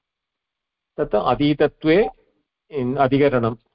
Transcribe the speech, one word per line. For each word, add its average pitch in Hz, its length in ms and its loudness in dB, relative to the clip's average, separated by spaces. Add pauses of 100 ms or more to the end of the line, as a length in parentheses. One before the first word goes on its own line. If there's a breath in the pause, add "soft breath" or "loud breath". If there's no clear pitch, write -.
(1000)
तत् 151 160 -4
अतीतत्वे 151 920 0 (640)
इन्-, 131 280 -6
अधिकरणम्, 127 580 2 (180)